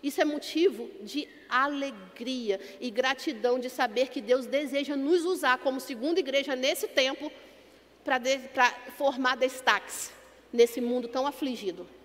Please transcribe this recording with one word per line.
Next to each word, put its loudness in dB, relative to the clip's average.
Isso -2
é 6
motivo 0
de -8
alegria -2
e -6
gratidão 0
de -4
saber 0
que -6
Deus 2
deseja -2
nos 2
usar 2
como -2
segunda -2
igreja 0
nesse 0
tempo 0
pra 2
de-, 0
pra 6
formar 2
destaques 0
nesse 6
mundo -2
tão -2
afligido. -4